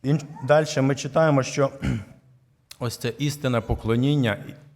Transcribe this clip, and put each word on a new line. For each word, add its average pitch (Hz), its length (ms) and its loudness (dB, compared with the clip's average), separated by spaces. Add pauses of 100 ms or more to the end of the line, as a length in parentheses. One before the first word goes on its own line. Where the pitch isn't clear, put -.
Інш-, 143 220 0 (220)
дальше 147 360 4
ми 135 120 2
читаємо, 147 480 2
що 135 280 0 (540)
<clears throat> - 540 -20
ось 120 180 -6
це 117 220 -4
істинне 139 420 -2
поклоніння 120 840 0 (320)